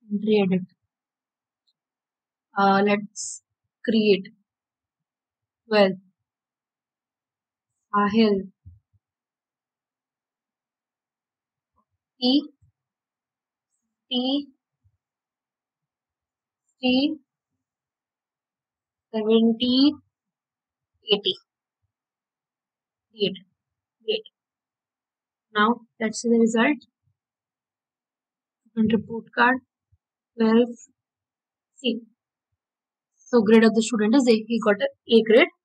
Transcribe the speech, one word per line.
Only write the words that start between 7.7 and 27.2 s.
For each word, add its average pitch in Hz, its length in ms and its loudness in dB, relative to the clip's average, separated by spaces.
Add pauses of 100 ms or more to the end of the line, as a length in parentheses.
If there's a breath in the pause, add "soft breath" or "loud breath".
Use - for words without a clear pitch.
Sahil. 208 540 0 (3750)
P 254 300 0 (1600)
T 262 360 -4 (2250)
C 262 360 0 (2000)
seventy 226 800 2 (1200)
eighty. - 220 -4 (1800)
Great. 208 240 -6 (680)
Great. 440 200 -6 (1300)
Now 220 260 0 (200)
let's 220 220 -8
see 233 80 -4
the 233 80 2
result. 226 400 0 (1900)